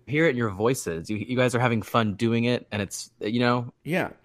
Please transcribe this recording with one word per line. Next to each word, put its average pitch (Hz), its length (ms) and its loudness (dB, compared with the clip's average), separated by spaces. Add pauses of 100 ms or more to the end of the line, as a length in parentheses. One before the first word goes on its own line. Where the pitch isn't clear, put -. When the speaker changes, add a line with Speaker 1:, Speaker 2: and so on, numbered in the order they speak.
Speaker 1:
hear 151 220 2
it 147 40 4
in 120 60 -2
your 117 140 2
voices. 95 580 -2
You, 107 80 -4
you 120 180 -6
guys 123 200 2
are 117 40 2
having 117 220 2
fun 110 320 0
doing 117 300 0
it, 120 280 -2
and 104 100 -4
it's, - 280 -8 (100)
you 117 200 -2
know. 123 340 0 (100)
Speaker 2:
Yeah. 156 260 -2 (160)